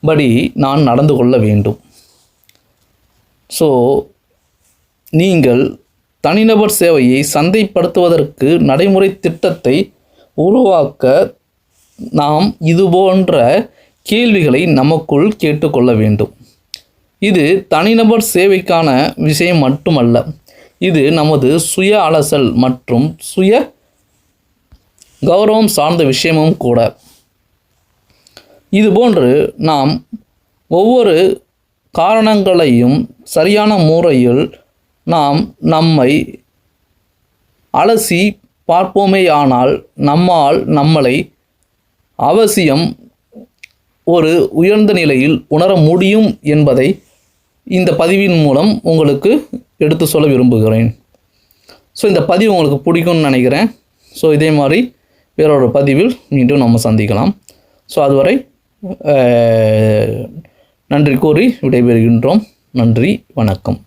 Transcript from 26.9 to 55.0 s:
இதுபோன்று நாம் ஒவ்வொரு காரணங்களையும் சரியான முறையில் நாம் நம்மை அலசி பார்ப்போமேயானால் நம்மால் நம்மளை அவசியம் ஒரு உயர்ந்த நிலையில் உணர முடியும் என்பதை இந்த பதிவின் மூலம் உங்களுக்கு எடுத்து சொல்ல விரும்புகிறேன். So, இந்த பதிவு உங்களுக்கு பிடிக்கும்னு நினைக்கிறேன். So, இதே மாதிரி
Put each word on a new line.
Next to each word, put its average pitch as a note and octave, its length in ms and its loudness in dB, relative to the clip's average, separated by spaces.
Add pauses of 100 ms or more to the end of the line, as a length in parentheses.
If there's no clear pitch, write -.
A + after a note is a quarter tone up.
இதுபோன்று G3+ 560 2 (280)
நாம் D3 340 0 (800)
ஒவ்வொரு G#3 440 2 (800)
காரணங்களையும் F3+ 1000 2 (280)
சரியான G3+ 520 0
முறையில் D#3 680 2 (640)
நாம் D3+ 320 0 (220)
நம்மை D#3 500 0 (1600)
அலசி F#3 480 0 (460)
பார்ப்போமேயானால் E3+ 1040 0 (220)
நம்மால் D3+ 720 0
நம்மளை D3 500 0 (1040)
அவசியம் E3 640 0 (1200)
ஒரு E3 260 0 (180)
உயர்ந்த G3+ 420 2
நிலையில் D3 440 0 (120)
உணர E3+ 280 0
முடியும் F#3 680 0
என்பதை C#3+ 460 0 (760)
இந்த F#3 260 -2
பதிவின் F3+ 500 0
மூலம் D3 280 2 (120)
உங்களுக்கு D#3 480 0 (460)
எடுத்து D#3+ 300 -2
சொல்ல D3+ 220 0
விரும்புகிறேன். A2+ 600 2 (1040)
So, - 160 -2
இந்த F#3 160 0
பதிவு G3 280 0
உங்களுக்கு D3+ 260 0
பிடிக்கும்னு E3 500 0
நினைக்கிறேன். C3 400 0 (460)
So, D#3 180 0
இதே D#3 180 2
மாதிரி D3 280 0 (600)